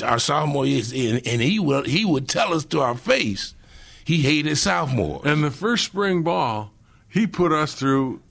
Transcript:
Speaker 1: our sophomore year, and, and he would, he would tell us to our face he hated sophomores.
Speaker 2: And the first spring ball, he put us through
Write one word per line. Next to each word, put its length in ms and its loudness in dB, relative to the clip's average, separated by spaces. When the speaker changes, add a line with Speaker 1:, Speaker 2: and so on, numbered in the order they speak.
Speaker 1:
our 160 2
sophomore 480 0
year, 160 2
and, 120 -2
and 160 0
he 160 2
would, 280 0
he 180 0
would 240 0
tell 260 0
us 120 -2
to 140 -2
our 160 0
face 580 -2
he 180 2
hated 340 2
sophomores. 680 0
Speaker 2:
And 200 2
the 60 0
first 340 -2
spring 380 0
ball, 480 -2
he 180 0
put 260 0
us 220 0
through 560 0